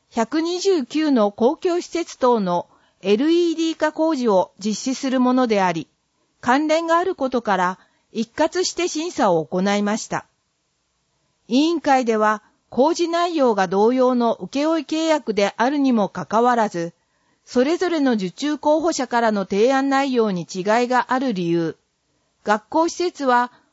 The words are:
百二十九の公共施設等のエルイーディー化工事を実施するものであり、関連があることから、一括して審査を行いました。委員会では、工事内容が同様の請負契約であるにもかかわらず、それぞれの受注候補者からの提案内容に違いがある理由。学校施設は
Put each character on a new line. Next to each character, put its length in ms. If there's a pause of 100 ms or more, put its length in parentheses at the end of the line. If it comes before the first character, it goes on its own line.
(100)
百 320
二 180
十 240
九 260
の 220
公 240
共 240
施 80
設 300
等 200
の 300 (320)
エ 160
ル 160
イ 200
ー 40
デ 60
ィ 80
ー 60
化 160
工 220
事 140
を 240 (100)
実 300
施 20
す 160
る 80
も 140
の 140
で 160
あ 100
り、 160 (540)
関 260
連 180
が 120
あ 40
る 120
こ 160
と 100
か 160
ら、 220 (340)
一 180
括 340
し 100
て 140
審 220
査 220
を 100
行 200
い 200
ま 140
し 120
た。 180 (1200)
委 120
員 200
会 240
で 140
は、 240 (260)
工 240
事 160
内 260
容 200
が 140
同 260
様 200
の 240
請 280
負 140
契 260
約 260
で 240
あ 140
る 80
に 160
も 160
か 160
か 160
わ 140
ら 120
ず、 240 (520)
そ 180
れ 140
ぞ 140
れ 100
の 120
受 180
注 280
候 220
補 120
者 140
か 140
ら 120
の 120
提 280
案 160
内 240
容 180
に 120
違 180
い 40 (240)
が 240
あ 60
る 160
理 140
由。 280 (640)
学 260
校 200
施 80
設 280
は 280 (200)